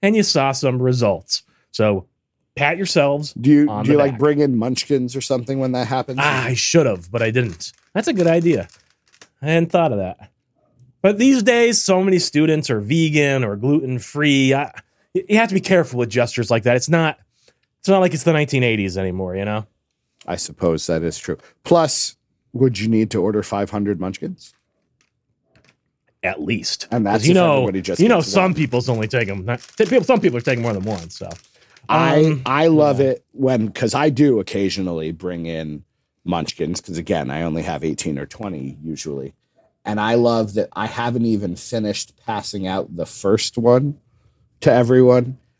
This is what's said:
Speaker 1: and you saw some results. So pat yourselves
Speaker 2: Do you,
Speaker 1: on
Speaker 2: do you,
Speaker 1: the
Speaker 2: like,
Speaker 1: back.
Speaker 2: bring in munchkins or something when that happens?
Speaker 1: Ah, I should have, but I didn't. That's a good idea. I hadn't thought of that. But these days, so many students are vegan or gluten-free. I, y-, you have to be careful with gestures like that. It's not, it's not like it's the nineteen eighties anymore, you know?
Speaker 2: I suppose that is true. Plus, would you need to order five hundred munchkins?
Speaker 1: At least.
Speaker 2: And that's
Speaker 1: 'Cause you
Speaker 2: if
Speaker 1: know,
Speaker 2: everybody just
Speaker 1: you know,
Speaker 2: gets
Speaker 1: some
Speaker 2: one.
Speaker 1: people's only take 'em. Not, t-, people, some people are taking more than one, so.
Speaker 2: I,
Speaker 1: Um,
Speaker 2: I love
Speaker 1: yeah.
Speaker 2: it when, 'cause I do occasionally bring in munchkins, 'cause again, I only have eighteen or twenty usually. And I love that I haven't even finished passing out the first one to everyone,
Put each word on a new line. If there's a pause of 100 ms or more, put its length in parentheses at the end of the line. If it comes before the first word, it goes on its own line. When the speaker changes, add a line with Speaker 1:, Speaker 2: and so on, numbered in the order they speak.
Speaker 1:
and
you
saw
some
results. (260)
So (500)
pat
yourselves
Speaker 2:
Do
you,
Speaker 1:
on
Speaker 2:
do
you,
Speaker 1:
the
Speaker 2:
like,
Speaker 1:
back.
Speaker 2:
bring
in
munchkins
or
something
when
that
happens?
Speaker 1:
Ah,
I
should
have,
but
I
didn't. (220)
That's
a
good
idea. (760)
I
hadn't
thought
of
that. (720)
But
these
days,
so
many
students
are
vegan
or
gluten-free.
I, (440)
y-,
you
have
to
be
careful
with
gestures
like
that.
It's
not, (640)
it's
not
like
it's
the
nineteen
eighties
anymore,
you
know? (600)
Speaker 2:
I
suppose
that
is
true. (280)
Plus, (380)
would
you
need
to
order
five
hundred
munchkins? (1700)
Speaker 1:
At
least.
Speaker 2:
And
that's
Speaker 1:
'Cause
you
Speaker 2:
if
Speaker 1:
know,
Speaker 2:
everybody
just
Speaker 1:
you
know,
Speaker 2:
gets
Speaker 1:
some
Speaker 2:
one.
Speaker 1:
people's
only
take
'em.
Not, (160)
t-,
people,
some
people
are
taking
more
than
one,
so. (580)
Speaker 2:
I,
Speaker 1:
Um,
Speaker 2:
I
love
Speaker 1:
yeah.
Speaker 2:
it
when,
'cause
I
do
occasionally
bring
in (400)
munchkins,
'cause
again,
I
only
have
eighteen
or
twenty
usually. (500)
And
I
love
that
I
haven't
even
finished
passing
out
the
first
one (600)
to
everyone, (240)